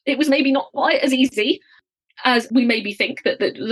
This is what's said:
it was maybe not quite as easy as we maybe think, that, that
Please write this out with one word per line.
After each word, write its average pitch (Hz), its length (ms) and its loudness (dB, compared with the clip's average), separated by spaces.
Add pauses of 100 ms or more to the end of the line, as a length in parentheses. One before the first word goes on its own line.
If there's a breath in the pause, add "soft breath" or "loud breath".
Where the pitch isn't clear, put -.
it 269 120 0
was 302 100 0
maybe 269 220 2
not - 220 -2
quite 285 300 0
as 269 100 0
easy 262 480 0 (640 soft breath)
as 247 260 2
we 240 160 2
maybe 220 260 -2
think, 214 300 -6
that, - 160 -2
that - 180 -2 (160)